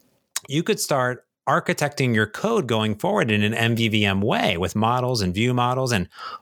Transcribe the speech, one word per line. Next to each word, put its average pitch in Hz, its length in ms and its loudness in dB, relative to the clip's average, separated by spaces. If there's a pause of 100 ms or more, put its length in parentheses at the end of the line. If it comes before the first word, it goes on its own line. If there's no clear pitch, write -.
(500)
you 151 140 0
could 202 180 -2
start 127 440 -2 (220)
architecting 143 680 0
your 110 100 4
code 202 400 -2
going 110 300 0
forward 180 340 0
in 104 140 2
an 107 100 0
M 117 220 0
V 113 140 2
V 104 140 2
M 98 160 2
way 110 380 0
with 87 180 -2
models 123 460 0
and 92 100 0
view 113 220 0
models 123 380 0
and 92 180 0 (320)